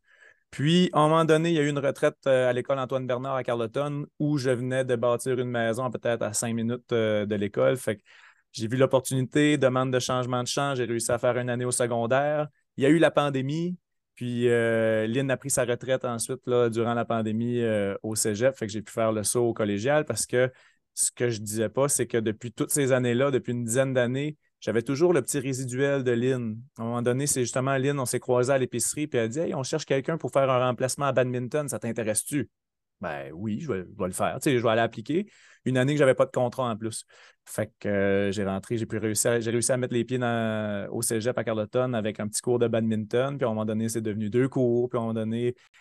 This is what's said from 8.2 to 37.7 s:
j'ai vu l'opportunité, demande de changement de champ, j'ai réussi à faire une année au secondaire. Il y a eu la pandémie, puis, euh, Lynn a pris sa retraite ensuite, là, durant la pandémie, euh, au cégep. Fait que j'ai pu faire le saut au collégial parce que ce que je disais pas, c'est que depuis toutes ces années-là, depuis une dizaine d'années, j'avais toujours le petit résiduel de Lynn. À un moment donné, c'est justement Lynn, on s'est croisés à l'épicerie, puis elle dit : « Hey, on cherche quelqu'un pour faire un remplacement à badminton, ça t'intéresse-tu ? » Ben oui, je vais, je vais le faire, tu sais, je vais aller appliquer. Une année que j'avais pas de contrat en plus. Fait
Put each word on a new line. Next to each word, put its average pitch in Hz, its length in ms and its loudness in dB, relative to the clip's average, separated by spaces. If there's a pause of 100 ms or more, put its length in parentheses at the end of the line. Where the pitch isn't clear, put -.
j'ai 113 160 -6
vu 110 80 -4
l'opportunité, 135 800 2
demande 131 360 2
de 127 60 4
changement 127 440 -2
de 120 40 -8
champ, 143 280 -2
j'ai 123 80 0
réussi 117 280 -2
à 120 60 0
faire 120 200 2
une 123 120 -4
année 123 140 -2
au 123 80 -2
secondaire. 127 800 0 (260)
Il 120 80 -4
y - 20 6
a 139 40 8
eu 160 80 8
la 156 120 6
pandémie, 147 680 0 (380)
puis, 123 340 0
euh, 113 580 2
Lynn 135 240 0
a 127 60 0
pris 139 120 -8
sa 135 140 2
retraite 123 400 -2
ensuite, 123 420 -6
là, 120 240 4
durant 117 240 0
la 117 120 -2
pandémie, 117 560 -2
euh, 104 420 0
au 110 120 -4
cégep. 110 420 0
Fait 113 100 -6
que 101 60 -8
j'ai 110 80 -6
pu - 100 -14
faire 113 220 0
le 107 100 -2
saut 120 220 0
au 117 80 0
collégial 110 500 0
parce 117 220 -4
que 127 260 2 (420)
ce - 180 -2
que 123 180 0
je 110 100 -2
disais 107 300 -2
pas, 135 180 2
c'est 131 200 0
que 123 100 0
depuis 110 340 -4
toutes - 200 -4
ces 139 200 2
années-là, 127 400 2
depuis 123 220 0
une 120 100 -4
dizaine 131 300 0
d'années, 131 420 0 (240)
j'avais 113 240 0
toujours 175 300 2
le 147 100 2
petit - 160 -4
résiduel 135 640 -2
de 123 80 0
Lynn. 120 480 0 (180)
À - 40 -8
un 113 40 -4
moment 120 160 -2
donné, 123 240 0
c'est 143 160 0
justement 131 360 0
Lynn, 139 220 0
on 131 60 -2
s'est 123 140 -2
croisés 127 340 2
à 135 60 4
l'épicerie, 127 480 -4
puis 143 100 -2
elle 113 120 2
dit : « 120 100 -6
Hey, 175 160 -2
on 139 80 -4
cherche 147 220 -4
quelqu'un 139 320 0
pour 139 140 -6
faire 135 200 4
un 127 160 2
remplacement 127 380 -2
à 135 80 0
badminton, 127 540 0
ça 117 120 -6
t'intéresse-tu ? » 117 680 -4 (520)
Ben 71 320 -8
oui, 104 260 -6
je 151 120 -6
vais, 95 80 -4
je 85 180 -12
vais 92 100 -4
le 92 60 -6
faire, 92 220 -2
tu - 160 0
sais, 127 80 4
je - 20 -2
vais 117 80 2
aller 113 120 4
appliquer. 117 440 -2 (400)
Une 127 120 0
année 131 160 2
que 147 60 2
j'avais 131 140 6
pas 131 120 2
de - 60 -8
contrat 123 380 -2
en 113 60 -4
plus. 110 300 -8 (400)
Fait - 340 -6